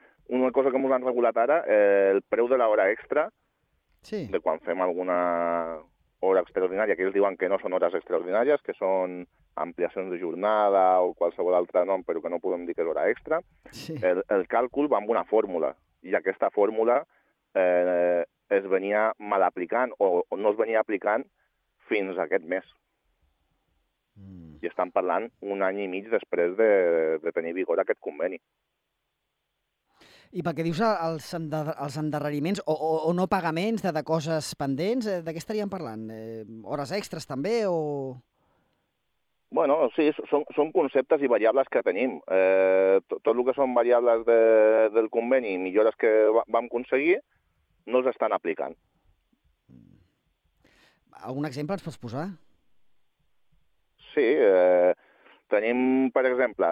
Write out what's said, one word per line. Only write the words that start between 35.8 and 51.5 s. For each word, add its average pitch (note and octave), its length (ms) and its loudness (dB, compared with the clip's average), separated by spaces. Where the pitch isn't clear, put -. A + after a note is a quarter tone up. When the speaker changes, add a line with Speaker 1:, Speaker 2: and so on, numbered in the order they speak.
Speaker 2:
Eh, A2 340 -12
hores C#3 280 -8
extres F#3 340 -8
també F3+ 400 -4
o? C#3+ 540 -4
Speaker 1:
Bueno, C#3+ 420 2
sí, D3+ 160 2
s-, - 180 -4
són, D3 140 0
són D#3 160 0
conceptes C#3+ 500 0
i C3+ 60 2
variables A2+ 420 2
que A#2+ 120 0
tenim. G2 440 -2
Eh, F#2+ 800 4
to-, - 160 -6
tot A#2 140 2
el B2 100 2
que B2+ 80 2
són C3 200 0
variables A#2+ 520 4
de, A#2 140 6
del A2 200 2
conveni A#2 440 0
i F2+ 40 -4
millores G2 380 2
que A2+ 140 2
va, A2 200 4
vam A#2 180 -2
aconseguir, C#3 540 0
no B2+ 160 0
s'estan A2+ 320 -2
aplicant. E2 400 -4
Speaker 2:
Algun C3 360 -10
exemple D3+ 300 -8